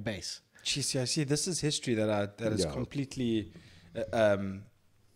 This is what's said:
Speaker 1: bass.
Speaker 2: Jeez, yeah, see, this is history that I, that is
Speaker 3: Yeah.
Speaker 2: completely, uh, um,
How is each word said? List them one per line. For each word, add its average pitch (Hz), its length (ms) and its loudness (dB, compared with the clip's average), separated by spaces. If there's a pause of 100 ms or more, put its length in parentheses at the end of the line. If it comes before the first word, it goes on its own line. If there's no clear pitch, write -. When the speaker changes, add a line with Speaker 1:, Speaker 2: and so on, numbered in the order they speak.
Speaker 1:
bass. 101 380 -6 (240)
Speaker 2:
Jeez, - 280 -2
yeah, 131 120 0
see, 151 180 0
this 147 240 0
is 175 140 -2
history 143 340 0
that 107 140 2
I, 101 180 2 (160)
that 110 80 2
is 95 140 2
Speaker 3:
Yeah. 76 60 -2
Speaker 2:
completely, 123 840 -2 (420)
uh, 113 160 -4
um, 101 520 4 (520)